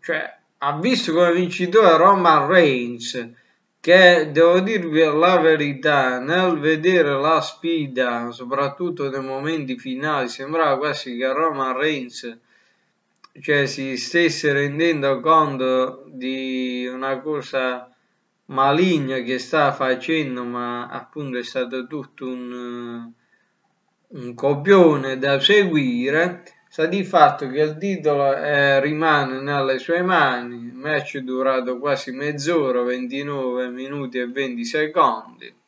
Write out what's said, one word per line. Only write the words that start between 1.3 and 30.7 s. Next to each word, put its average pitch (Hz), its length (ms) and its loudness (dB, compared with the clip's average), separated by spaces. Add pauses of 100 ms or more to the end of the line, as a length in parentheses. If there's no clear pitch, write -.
vincitore 180 640 4
Roman 170 500 6
Reigns, 123 800 0 (480)
che 175 540 6
devo 170 260 6
dirvi 175 460 2
la 156 340 4
verità, 143 800 2
nel 165 400 0
vedere 156 540 2
la 147 280 2
sfida, 127 920 -4
soprattutto 139 760 -6
nei 135 140 -6
momenti 135 560 -6
finali, 131 480 -4
sembrava 143 520 -2
quasi 139 380 -6
che 131 160 -2
Roman 135 460 -2
Reigns, 127 600 -6 (1000)
cioè, 143 240 2
si 135 320 -6
stesse 151 560 0
rendendo 143 680 0
conto 131 840 0
di 127 800 -6
una 131 340 -6
cosa 135 680 -6 (580)
maligna 139 720 2
che 123 180 -4
sta 143 340 0
facendo, 131 720 -2
ma 120 440 -8
appunto 131 500 -10
è 120 40 -6
stato 127 440 -6
tutto 135 400 -12
un, 120 840 -12 (1000)
un 123 260 -14
copione 143 840 4
da 139 240 0
seguire. 156 1000 2 (260)
Sta 160 160 -4
di 180 200 -2
fatto 143 440 4
che 139 140 -2
il 151 160 -2
titolo, 151 580 0
eh, 143 440 2
rimane 147 600 0
nelle 135 380 -2
sue 170 240 -2
mani, 123 680 0